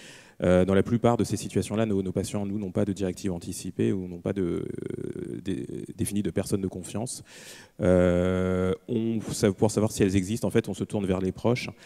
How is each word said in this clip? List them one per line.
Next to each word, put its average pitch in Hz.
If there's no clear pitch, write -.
Euh, 90
dans 95
la 95
plupart 120
de 107
ces 101
situations-là, 107
nos, 98
nos 92
patients, 101
nous, 98
n'ont 92
pas 104
de 101
directive 92
anticipée 92
ou 92
n'ont 87
pas 95
de, 87
euh, -
dé-, -
défini 101
de 95
personne 98
de 95
confiance. 98
Euh, 92
on, 113
sa-, 104
pour 107
savoir 107
si -
elles 98
existent, 101
en -
fait, 113
on 98
se -
tourne 101
vers 92
les 92
proches. 113